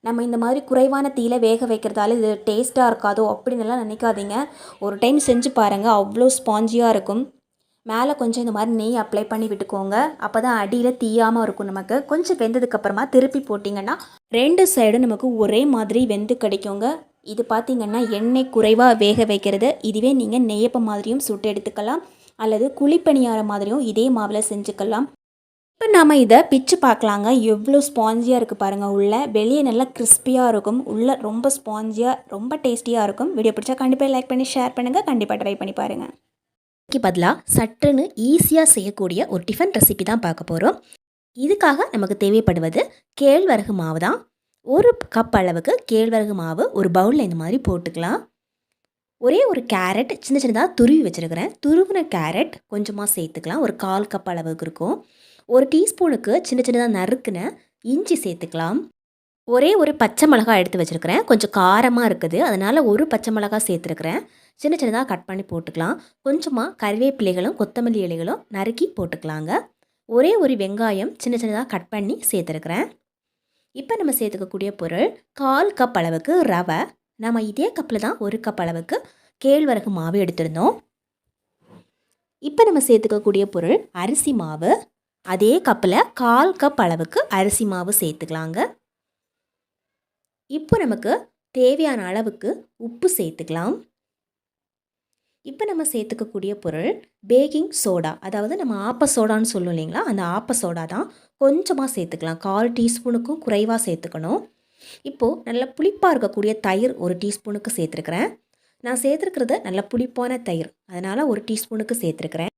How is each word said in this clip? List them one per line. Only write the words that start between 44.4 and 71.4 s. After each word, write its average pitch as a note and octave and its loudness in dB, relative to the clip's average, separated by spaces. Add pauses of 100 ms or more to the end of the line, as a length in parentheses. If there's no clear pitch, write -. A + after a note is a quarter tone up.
ஒரு G#4 6 (240)
கப் A3+ 2
அளவுக்கு F3 0 (180)
கேழ்வரகு A3 2
மாவு E3 -2 (140)
ஒரு F#3 2
பவுல்ல A#3 4
இந்த E3 -4
மாதிரி G#3 -2 (100)
போட்டுக்கலாம். F3 -4 (1040)
ஒரே F4 6 (120)
ஒரு C4+ -2 (140)
கேரட் F#3+ 0 (120)
சின்ன C#4 2
சின்னதா A#3+ 2 (120)
துருவி C4+ 6
வச்சிருக்கிறேன். E3+ -6 (140)
துருவின F#4 4 (180)
கேரட் E3+ -2 (200)
கொஞ்சமா G#3 -6 (100)
சேர்த்துக்கலாம், E3 -4
ஒரு - -2
கால் G3 -2
கப் F#3+ -6
அளவுக்கு D#3+ -6
இருக்கும். F#3 -6 (580)
ஒரு C4 8
டீஸ்பூனுக்கு D#4 2 (160)
சின்ன B3 0
சின்னதா A#3+ 2 (100)
நறுக்குன G3 -2 (540)
இஞ்சி F4 0
சேர்த்துக்கலாம். E3+ -4 (760)
ஒரே C#4 6 (120)
ஒரு D4 2 (100)
பச்சை A#3 2
மிளகாய் A3 6
எடுத்து F#3 -2
வச்சிருக்கிறேன், E3 -2
கொஞ்சம் G#3+ 2
காரமா A#3 4
இருக்குது, E3+ -2 (100)
அதனால A3 2
ஒரு A#3 4
பச்சை A3+ -2
மிளகாய் G#3+ -2
சேர்த்துருக்கிறேன். E3+ -4 (420)
சின்ன D4+ 0
சின்னதா A#3 0
கட் F3 -4
பண்ணி F#3+ -8
போட்டுக்கலாம். E3 -4 (300)
கொஞ்சமா C4+ -2 (180)
கறிவேப்பிலைகளும் G#3 0
கொத்தமல்லி A3+ -2
இலைகளும் E3 -6 (160)
நறுக்கி A#3 -4 (120)
போட்டுக்கலாங்க. D#3+ -8 (580)
ஒரே C4 4 (120)
ஒரு C4 2
வெங்காயம் G#3 -2 (120)
சின்ன A#3+ -2